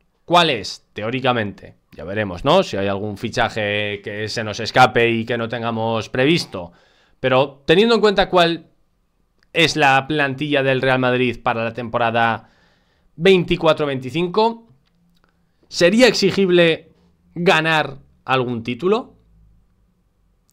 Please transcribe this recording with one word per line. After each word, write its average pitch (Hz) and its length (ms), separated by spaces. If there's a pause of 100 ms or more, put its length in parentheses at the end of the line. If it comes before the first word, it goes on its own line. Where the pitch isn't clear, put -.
(260)
cuál 170 240
es, - 440
teóricamente, 117 840 (160)
ya 71 120
veremos, 95 400
¿no? 175 200
Si - 120
hay 98 120
algún 101 280
fichaje 104 880
que 107 240
se 113 160
nos 107 160
escape 117 520
y 113 120
que 117 140
no 117 100
tengamos 113 640
previsto, 127 600 (480)
pero 131 480
teniendo 214 260
en 208 80
cuenta 196 280
cuál 170 360 (880)
es 156 220
la 139 320
plantilla 143 560
del 131 180
Real 131 160
Madrid 127 460
para 113 200
la 113 120
temporada 117 760 (680)
veinticuatro 165 680
veinticinco, 175 840 (960)
¿sería 220 400
exigible 180 840 (420)
ganar 160 640 (240)
algún 123 400
título? 180 500 (1400)